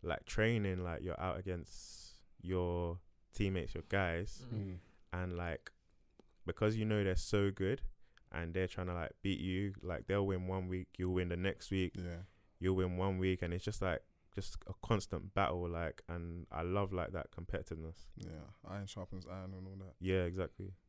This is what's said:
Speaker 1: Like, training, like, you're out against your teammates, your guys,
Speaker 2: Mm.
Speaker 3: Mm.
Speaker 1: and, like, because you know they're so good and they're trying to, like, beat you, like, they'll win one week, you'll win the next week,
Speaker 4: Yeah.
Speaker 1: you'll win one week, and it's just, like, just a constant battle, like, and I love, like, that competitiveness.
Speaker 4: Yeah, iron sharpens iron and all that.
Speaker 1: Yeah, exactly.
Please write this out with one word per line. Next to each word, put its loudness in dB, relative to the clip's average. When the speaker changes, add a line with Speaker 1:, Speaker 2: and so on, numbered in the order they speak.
Speaker 1:
Like, -2
training, 2
like, -2
you're -2
out 0
against -8
your 2
teammates, 2
your -6
guys, 0
Speaker 2:
Mm. -2
Speaker 3:
Mm. -4
Speaker 1:
and, -2
like, -4
because 2
you 2
know 4
they're 4
so 4
good 2
and -4
they're 2
trying -4
to, -2
like, -2
beat 2
you, 0
like, -4
they'll 4
win 2
one 0
week, -2
you'll 2
win 4
the 0
next 0
week, 4
Speaker 4:
Yeah. -6
Speaker 1:
you'll 4
win 4
one 2
week, 4
and 0
it's -2
just, -2
like, 2
just -4
a -8
constant 0
battle, 2
like, -2
and -6
I -2
love, 2
like, 0
that -4
competitiveness. -6
Speaker 4:
Yeah, -10
iron -6
sharpens -8
iron -8
and -10
all -12
that. -16
Speaker 1:
Yeah, 4
exactly. -4